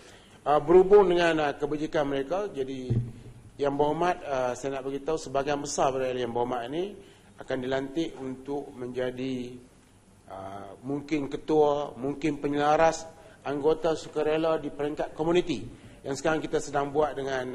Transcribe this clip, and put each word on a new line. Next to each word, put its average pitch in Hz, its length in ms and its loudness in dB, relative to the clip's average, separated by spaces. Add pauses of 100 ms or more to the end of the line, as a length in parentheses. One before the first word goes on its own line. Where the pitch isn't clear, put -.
(440)
Uh, 143 160 4
berhubung 185 480 8
dengan, 165 400 4
uh, 139 80 -2
kebajikan 151 480 -2
mereka, 143 480 -4
jadi 131 400 -4 (640)
Yang 139 180 0
Berhormat, 156 480 2
uh, 131 300 -2
saya 139 260 -4
nak 131 60 -8
beritahu 139 320 -4
sebahagian 143 480 -2
besar 143 320 0
daripada 127 240 -2
Yang 120 160 -2
Berhormat 120 320 -2
ini 160 160 -4 (580)
akan 135 160 -4
dilantik 135 640 -4
untuk 135 560 -8
menjadi, 127 800 -6 (720)
uh, 98 560 -12
mungkin 143 400 -4
ketua, 147 720 2
mungkin 143 400 -2
penyelaras 151 640 4 (400)
anggota 151 560 0
sukarela 156 640 0
di 143 80 -6
peringkat 151 400 -4
komuniti 165 480 0 (480)
yang 135 80 -4
sekarang 156 240 0
kita 147 240 -2
sedang 143 320 -2
buat 143 240 2
dengan, 135 360 -2